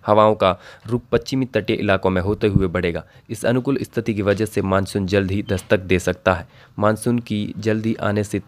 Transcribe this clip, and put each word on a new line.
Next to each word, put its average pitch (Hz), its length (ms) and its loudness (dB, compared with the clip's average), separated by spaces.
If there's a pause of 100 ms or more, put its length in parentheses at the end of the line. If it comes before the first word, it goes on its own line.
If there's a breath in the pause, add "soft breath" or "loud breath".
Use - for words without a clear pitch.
हवाओं 107 280 6
का 95 240 2 (280 loud breath)
रुख 120 160 -2 (100)
पश्चिमी 127 320 -2
तटीय 107 320 -2
इलाकों 95 340 0
में 92 120 0
होते 104 240 -2
हुए 98 200 2
बढ़ेगा। 87 380 -4 (260 soft breath)
इस - 140 -10
अनुकूल 127 380 0
स्थिति 113 320 -4
की 101 80 -2
वजह 101 220 2
से 104 180 -2
मानसून 95 440 0
जल्द 98 240 0
ही 101 120 -2
दस्तक - 380 0
दे 92 180 0
सकता 90 360 0
है। 87 140 -6 (300 soft breath)
मानसून 107 400 2
की 107 400 -4
जल्दी 110 360 -2
आने 104 300 -2
से 101 240 -4